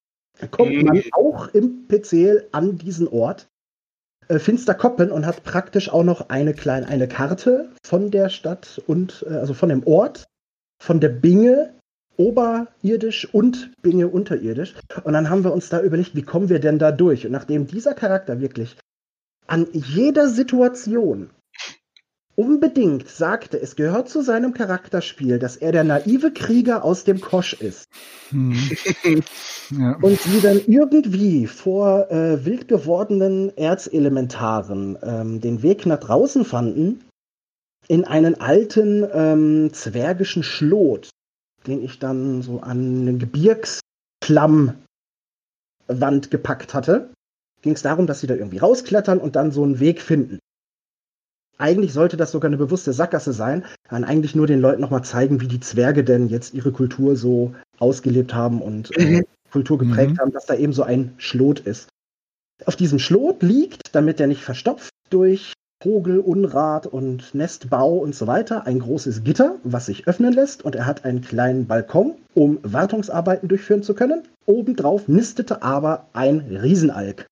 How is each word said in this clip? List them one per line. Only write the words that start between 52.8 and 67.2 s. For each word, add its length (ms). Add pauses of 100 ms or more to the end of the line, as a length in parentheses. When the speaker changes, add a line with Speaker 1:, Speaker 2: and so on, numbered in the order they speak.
Speaker 1:
Sackgasse 400
sein, 320 (240)
dann 160
eigentlich 300
nur 120
den 140
Leuten 220
nochmal 220
zeigen, 360
wie 80
die 120
Zwerge 440
denn 240
jetzt 240
ihre 180
Kultur 460
so 380 (240)
ausgelebt 560
haben 260
und, 340
äh, 80
Speaker 2:
Mhm. 220 (280)
Speaker 1:
Kultur 260
geprägt 340
Speaker 3:
Mhm. 60
Speaker 1:
haben, 140
dass 120
da 100
eben 200
so 80
ein 340
Schlot 440
ist. 280 (800)
Auf 100
diesem 220
Schlot 440
liegt, 380 (140)
damit 240
der 80
nicht 180
verstopft 460 (180)
durch 460 (280)
Vogel, 360
Unrat 680
und 480